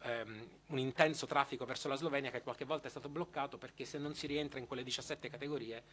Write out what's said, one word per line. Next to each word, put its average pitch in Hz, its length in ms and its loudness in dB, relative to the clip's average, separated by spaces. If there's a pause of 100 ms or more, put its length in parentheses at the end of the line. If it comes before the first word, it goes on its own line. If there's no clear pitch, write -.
ehm, 113 460 -2 (180)
un 143 120 2
intenso 143 480 6
traffico 135 380 4
verso 143 240 -2
la 139 80 4
Slovenia 139 340 2
che 120 120 -2
qualche 131 220 -4
volta 147 220 0
è 120 40 -6
stato 143 180 -8
bloccato 147 500 -2
perché - 260 -8
se 143 140 -6
non 147 160 -2
si - 140 -4
rientra 143 320 0
in 120 60 -6
quelle 127 180 -4
diciassette 131 440 -4
categorie 127 540 -4 (100)